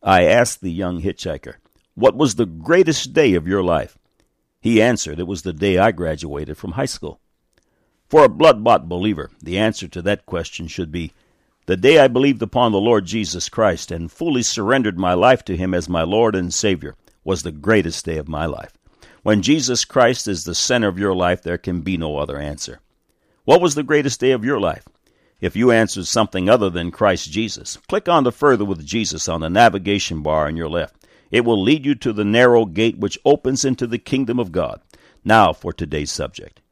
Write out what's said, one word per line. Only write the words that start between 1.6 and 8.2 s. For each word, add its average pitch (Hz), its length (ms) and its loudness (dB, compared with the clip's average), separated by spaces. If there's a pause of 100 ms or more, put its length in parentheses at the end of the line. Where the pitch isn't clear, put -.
"What 117 200 4
was 127 200 0
the 117 100 0
greatest 123 680 0
day 143 200 4
of 82 140 0
your 95 160 0
life?" 82 340 -2 (640)
He 113 200 2
answered, 107 380 0
"It 90 80 -6
was 90 140 -8
the 92 120 -8
day 92 240 0
I 104 140 4
graduated 78 680 -8
from 92 160 -12
high 135 120 -6
school." - 340 -12 (880)
For 151 160 8